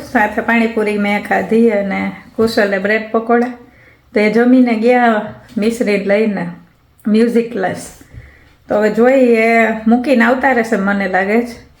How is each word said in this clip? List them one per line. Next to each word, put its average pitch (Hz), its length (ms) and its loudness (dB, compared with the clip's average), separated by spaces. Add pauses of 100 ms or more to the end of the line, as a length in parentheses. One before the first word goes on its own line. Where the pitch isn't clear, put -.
(120)
સાથે 214 300 -2
પાણીપુરી 226 560 -2
મેં 202 260 -2
ખાધી 220 480 2
અને 196 400 -4 (240)
કુશલે 214 440 0
બ્રેડ 214 320 -2
પકોડા. 233 400 0 (640)
તો 208 60 0
એ 214 100 2
જમીને 240 440 4
ગયા 226 600 0 (240)
મિશ્રી 202 480 -2
લઈને 196 420 0 (600)
મ્યુઝિક 220 440 2
ક્લાસ. 185 360 -6 (840)
તો 208 60 -2
હવે 208 140 2
જોઈએ, 226 800 2 (180)
મૂકીને 240 380 2
આવતા 262 280 0
રહેશે 233 240 -2
મને 196 300 -2
લાગે 190 340 0
છે. 240 140 -10 (240)